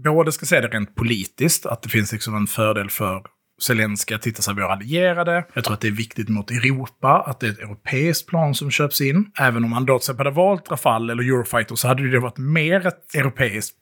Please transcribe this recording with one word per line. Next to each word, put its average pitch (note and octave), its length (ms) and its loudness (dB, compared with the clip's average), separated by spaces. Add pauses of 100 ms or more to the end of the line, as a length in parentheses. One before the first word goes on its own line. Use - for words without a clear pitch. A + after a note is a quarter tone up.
både D#3 280 4
ska - 140 -8
se D3 160 4
det A#2 60 -2
rent G#2+ 280 -4
politiskt, A#2 720 0
att - 160 -6
det - 80 -12
finns, A2 220 2
liksom, A2 240 -6
en G#2 120 0
fördel G#2+ 420 0
för F#2+ 320 -4 (400)
Zelenskyj G#2+ 540 0
att G#2+ 60 -6
titta G#2+ 200 -4
sig G2+ 120 -2
våra G2 180 -2
allierade. E3+ 840 0
Jag - 100 -4
tror - 100 -2
att - 80 -4
det A#2 60 0
är G#2+ 40 2
viktigt A2 380 -6
mot G#2+ 220 -2
Europa, C3 760 2
att C#3 120 -6
det A#2 80 -2
är G#2+ 40 0
ett G2+ 80 -12
europeiskt C3+ 680 -4
plan D#3 260 0
som C#3+ 160 -4
köps D3 300 0
in. D#3 380 2
Även A#2+ 240 2
om A#2 60 0
man A#2+ 160 -2
då C3+ 140 4
till - 40 -4
exempel C3+ 220 -4
hade C#3 100 -2
valt F#3 360 2
Rafale A#2 420 0
eller A#2+ 100 -2
Eurofighter A#2+ 520 0
så B2 120 0
hade C3 240 2
det B2+ 80 4
varit B2 180 -4
mer D#3+ 500 2
ett - 280 -6
europeiskt C3 680 -2